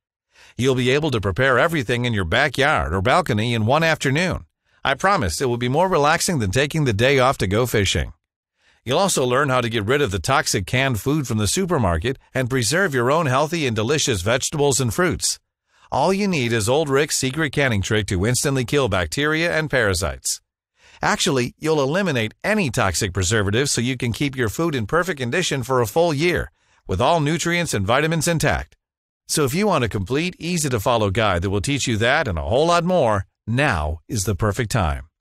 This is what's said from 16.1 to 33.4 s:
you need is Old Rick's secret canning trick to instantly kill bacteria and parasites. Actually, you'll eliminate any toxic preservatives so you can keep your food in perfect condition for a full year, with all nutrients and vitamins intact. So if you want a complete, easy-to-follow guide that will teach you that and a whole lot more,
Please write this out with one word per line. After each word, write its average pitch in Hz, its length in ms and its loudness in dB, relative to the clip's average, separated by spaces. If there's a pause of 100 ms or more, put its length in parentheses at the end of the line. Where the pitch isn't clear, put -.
you 202 140 0
need 131 260 0
is 110 160 0
Old 147 200 2
Rick's 139 280 0
secret 135 360 -2
canning 123 300 0
trick 107 240 0
to 95 200 0
instantly 131 380 0
kill 135 240 2
bacteria 151 680 0
and 156 140 -2
parasites. 92 720 -2 (600)
Actually, 139 580 0
you'll 151 220 0
eliminate 139 600 0
any 190 280 0
toxic 98 420 -2
preservatives 104 580 0
so - 100 -2
you 127 160 -2
can 123 160 -4
keep 135 220 -4
your 127 140 -2
food 160 260 -2
in 120 100 -4
perfect 165 360 -2
condition 139 420 -2
for 127 180 0
a 117 60 2
full 165 260 2
year, 147 380 -2 (380)
with 95 120 -2
all 160 200 4
nutrients 165 520 0
and 101 140 -2
vitamins 151 400 2
intact. 143 480 -2 (540)
So 156 160 0
if 127 100 0
you 208 140 2
want 156 160 2
a 110 40 0
complete, 123 520 -4
easy-to-follow 123 680 0
guide 95 320 0
that 98 80 -2
will 101 100 0
teach 139 260 -2
you 117 120 0
that 135 280 2
and 92 100 -4
a 76 60 -4
whole 117 240 0
lot 170 160 2
more, 135 440 2 (200)